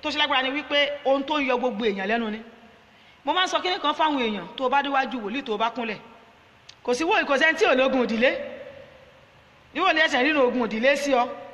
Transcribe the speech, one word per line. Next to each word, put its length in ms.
tó 80
ṣe 80
lágbára 260
ni 60
wípé 400
ohun 180
tó 160
ń 100
yọ 80
gbogbo 280
èèyàn 220
lẹ́nu 240
ni. 80
Mo 80
máa 120
ń 20
sọ 140
kíní 180
kan 140
fáwọn 280
èèyàn, 260
tó 80
o 40
bá 120
déwájú 400
wòlíì, 220
tó 100
o 40
bá 120
kúnlẹ̀. 280
Kò 100
sí 100
wò-, 220
kò 120
sẹ́ni 200
tí 80
ò 100
lógun 300
ìdílé. 260
Bí 80
wòlíì 240
ẹ̀sẹ̀ 180
nínú 180
ogun 280
ìdílé 260
sí 180
ọ 140